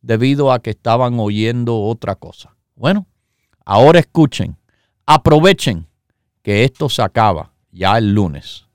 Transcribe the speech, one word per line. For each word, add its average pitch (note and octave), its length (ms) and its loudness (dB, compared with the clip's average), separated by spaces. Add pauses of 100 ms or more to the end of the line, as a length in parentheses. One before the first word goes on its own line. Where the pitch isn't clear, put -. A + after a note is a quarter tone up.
debido C3 520 0
a B2 80 -2
que A2+ 100 -10
estaban A#2+ 500 -2
oyendo A2+ 640 -4
otra G#2 340 -6
cosa. - 400 -20 (180)
Bueno, F#3 320 -4 (580)
ahora C#3 360 6
escuchen, - 560 -2 (500)
aprovechen D3+ 800 2 (560)
que G#2 220 0
esto C3+ 240 -4
se - 140 -4
acaba G2 500 -2 (180)
ya F#2 280 -2
el G#2 160 0
lunes. E2+ 500 -6 (100)